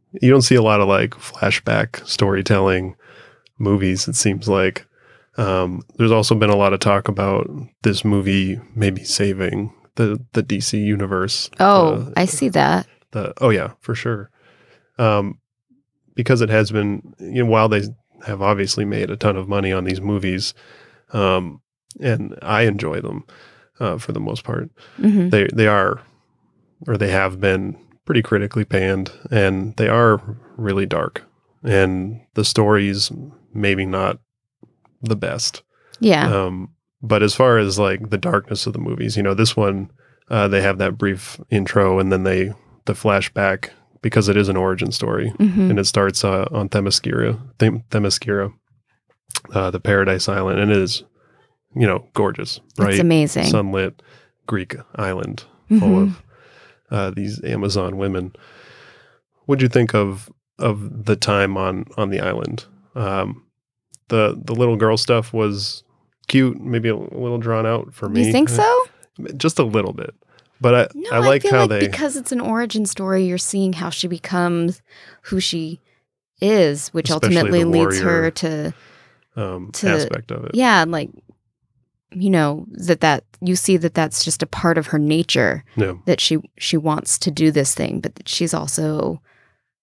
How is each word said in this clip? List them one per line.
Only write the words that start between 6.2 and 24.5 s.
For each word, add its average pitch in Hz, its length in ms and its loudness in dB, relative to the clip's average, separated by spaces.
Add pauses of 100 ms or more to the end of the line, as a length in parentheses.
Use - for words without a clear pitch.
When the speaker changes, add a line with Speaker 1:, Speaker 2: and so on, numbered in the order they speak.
Speaker 1:
been 107 140 2
a 101 80 4
lot 98 160 4
of 98 60 0
talk 101 280 2
about 98 420 -2 (340)
this 101 200 0
movie 98 560 0 (160)
maybe 101 280 0
saving 98 720 -2 (220)
the, 110 240 0 (140)
the 113 100 0
D - 160 -4
C - 200 -2
universe. 101 680 -2 (100)
Speaker 2:
Oh, 190 340 4 (140)
Speaker 1:
Uh, - 100 -14
Speaker 2:
I 180 80 2
see 247 240 -2
that. 160 380 2 (240)
Speaker 1:
the, 104 280 -6
oh, 131 100 4
yeah, 104 300 0
for 113 160 -8
sure. 110 340 -6 (680)
Um, 104 420 2 (760)
because 120 260 2
it 110 80 0
has 107 220 4
been, 104 480 -2
you 123 240 -2
know, 113 60 2
while 110 200 4
they 104 140 0 (420)
have 98 160 -8
obviously 101 440 0
made 104 240 -4
a 101 60 -8
ton 104 220 0
of 95 100 -8
money 98 240 -2
on 92 140 -2
these 95 160 -4
movies, 95 520 -4 (600)
um, 92 480 0 (400)
and 110 400 -2
I 107 220 2
enjoy 98 380 -2
them, - 220 -8 (560)
uh, 101 180 -4
for 117 140 -10
the 104 80 -6
most 104 240 -8
part. - 260 -8 (300)